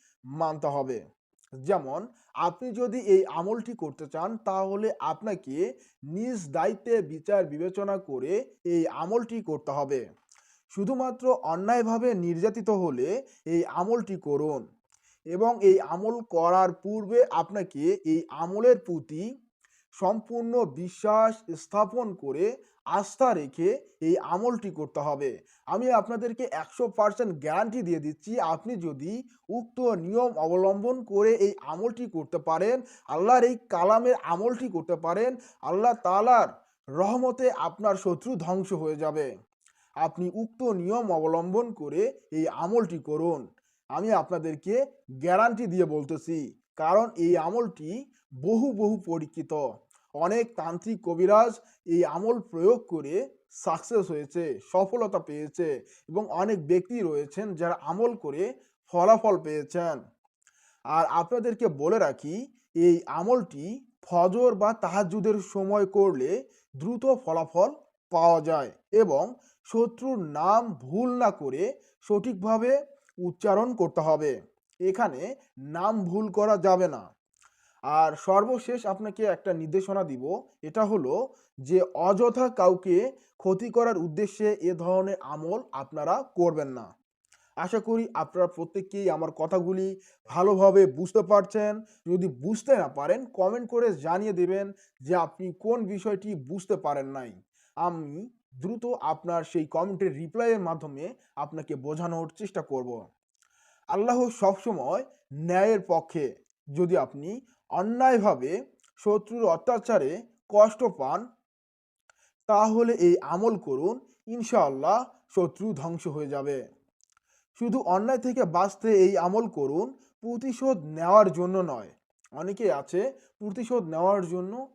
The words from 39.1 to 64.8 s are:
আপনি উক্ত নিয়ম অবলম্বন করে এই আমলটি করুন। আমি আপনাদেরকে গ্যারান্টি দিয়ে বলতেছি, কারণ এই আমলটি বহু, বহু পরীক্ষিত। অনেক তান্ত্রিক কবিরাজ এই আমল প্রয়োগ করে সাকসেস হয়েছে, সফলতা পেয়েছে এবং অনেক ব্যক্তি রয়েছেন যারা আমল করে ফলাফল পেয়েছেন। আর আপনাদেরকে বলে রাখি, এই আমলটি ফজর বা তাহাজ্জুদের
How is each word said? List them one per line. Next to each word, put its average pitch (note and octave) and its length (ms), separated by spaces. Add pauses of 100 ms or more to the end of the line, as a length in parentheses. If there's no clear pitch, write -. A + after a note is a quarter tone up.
আপনি E3 380
উক্ত A3 300
নিয়ম G#3 480
অবলম্বন E3+ 640
করে D#3+ 480 (100)
এই D#3+ 160
আমলটি E3+ 520
করুন। D3+ 480 (420)
আমি F3+ 220
আপনাদেরকে E3+ 760 (260)
গ্যারান্টি G3+ 560
দিয়ে F3+ 180
বলতেছি, D3+ 760 (160)
কারণ F#3+ 400
এই E3+ 220
আমলটি F#3+ 760 (300)
বহু, A3+ 300
বহু G#3 340
পরীক্ষিত। D#3 680 (420)
অনেক G#3+ 420
তান্ত্রিক F3 480
কবিরাজ F3 560 (260)
এই E3+ 200
আমল G3+ 340
প্রয়োগ F#3+ 480
করে E3+ 420 (200)
সাকসেস F3 600
হয়েছে, D3 480 (120)
সফলতা G3 480
পেয়েছে D3+ 640 (220)
এবং F#3+ 220
অনেক F3+ 380
ব্যক্তি F3+ 320
রয়েছেন E3+ 560
যারা E3+ 260
আমল G#3 340
করে E3+ 380 (340)
ফলাফল G3+ 540
পেয়েছেন। D3+ 580 (840)
আর D#3+ 220
আপনাদেরকে A3+ 640
বলে D3 320
রাখি, F3+ 540 (200)
এই E3+ 320
আমলটি F#3 800 (160)
ফজর F#3+ 540
বা G#3 180
তাহাজ্জুদের G3+ 640